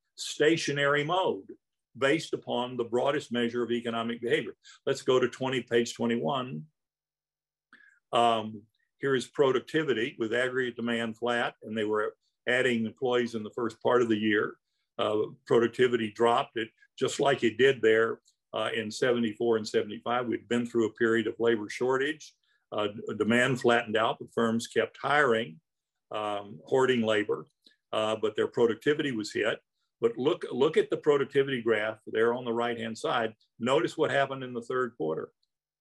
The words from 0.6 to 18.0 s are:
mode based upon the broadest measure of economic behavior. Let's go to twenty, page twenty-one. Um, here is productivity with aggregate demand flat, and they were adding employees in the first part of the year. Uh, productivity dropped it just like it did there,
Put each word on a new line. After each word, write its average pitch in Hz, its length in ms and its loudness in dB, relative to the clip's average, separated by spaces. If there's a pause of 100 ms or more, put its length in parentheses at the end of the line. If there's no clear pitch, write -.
mode 160 400 -2 (540)
based 143 340 0
upon 123 440 -6
the 120 80 -4
broadest 131 460 -2
measure 120 320 -2
of 113 80 -4
economic 117 520 -4
behavior. 120 340 -2 (300)
Let's 135 160 -2
go 127 180 2
to 127 80 2
twenty, 131 320 -4
page 117 340 0
twenty-one. 127 680 -4 (1500)
Um, 110 500 2 (380)
here 139 140 0
is 123 120 0
productivity 139 920 0
with 110 140 -4
aggregate 127 440 -2
demand 117 420 -4
flat, 120 440 -2
and 110 140 -10
they 107 80 0
were 107 300 -2 (340)
adding 123 380 2
employees 123 480 -2
in 107 80 -6
the 104 120 -12
first 113 280 -6
part 123 180 4
of 113 80 2
the 107 80 4
year. 107 380 0 (440)
Uh, 107 180 0 (300)
productivity 117 640 2
dropped 117 460 0
it 113 120 -4 (300)
just 127 220 -2
like 139 240 2
it 107 140 0
did 131 240 4
there, 113 380 4 (340)